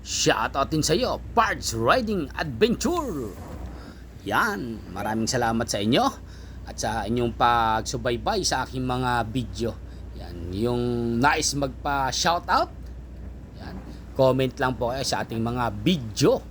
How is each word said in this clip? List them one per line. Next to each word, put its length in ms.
Shoutout 680
din 160
sa'yo, 320
Parts 400
Riding 640
Adventure! 960
Yan, 560
maraming 360
salamat 400
sa 80
inyo 280
at 80
sa 320
inyong 320
pagsubaybay 1040
sa 240
aking 160
mga 480
video. 480
Yan, 400
yung 240
nais 320
magpa-shoutout, 1160
yan, 140
comment 400
lang 160
po 160
kayo 160
sa 160
ating 160
mga 320
video 640